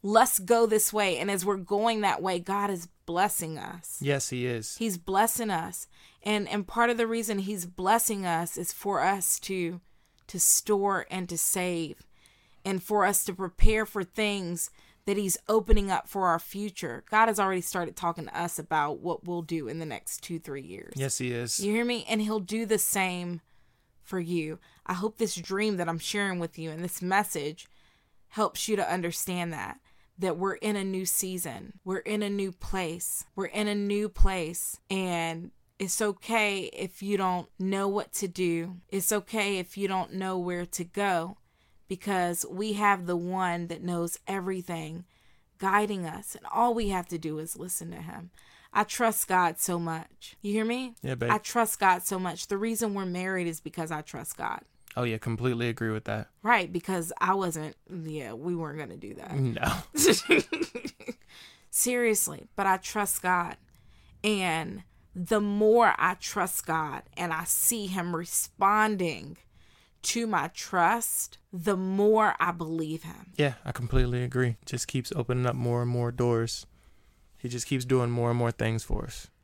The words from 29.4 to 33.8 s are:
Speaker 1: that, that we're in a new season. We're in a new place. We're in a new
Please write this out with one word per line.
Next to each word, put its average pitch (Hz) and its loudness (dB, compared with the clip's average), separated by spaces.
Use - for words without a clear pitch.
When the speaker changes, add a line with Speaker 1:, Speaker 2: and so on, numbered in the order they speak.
Speaker 1:
that, 113 -8
that 180 0
we're 190 0
in 208 -2
a 196 -2
new 190 -4
season. 175 -4
We're 190 -2
in 208 -2
a 202 -2
new 196 -2
place. 175 -4
We're 190 -4
in 208 -2
a 208 0
new 202 0